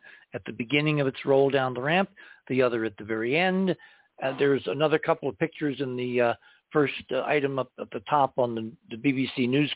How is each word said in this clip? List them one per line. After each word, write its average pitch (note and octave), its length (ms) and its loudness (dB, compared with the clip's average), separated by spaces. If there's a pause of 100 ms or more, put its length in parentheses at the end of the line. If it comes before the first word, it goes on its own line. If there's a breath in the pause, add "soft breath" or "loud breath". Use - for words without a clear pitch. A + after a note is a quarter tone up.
(340 loud breath)
at - 120 -12
the - 80 -10
beginning C#3+ 480 0
of C3+ 60 0
its - 160 -4
roll C#3 280 4
down C3 240 0
the A#2+ 60 -6
ramp, F3 280 0 (380 loud breath)
the C3 160 2
other A#2 220 2
at G#2 120 -6
the A2 60 -14
very A2+ 340 -2
end. F#3 380 0 (480 soft breath)
Uh, C3+ 140 0
there's C#3 280 2
another D3 320 2
couple D#3 320 -2
of A2+ 80 -8
pictures D3 440 -4
in B2+ 140 -4
the, B2 260 -2
uh, A#2 120 2 (380 soft breath)
first, D3 220 2 (180)
uh, B2+ 140 -2
item C#3 340 0
up B2+ 200 -6
at A#2 120 -12
the - 100 -10
top C#3 360 0
on A#2+ 180 0
the, A2 160 -6 (180)
the A#2 80 -10
B C#3 140 2
B C3 240 -2
C B2+ 120 2
News C#3 280 2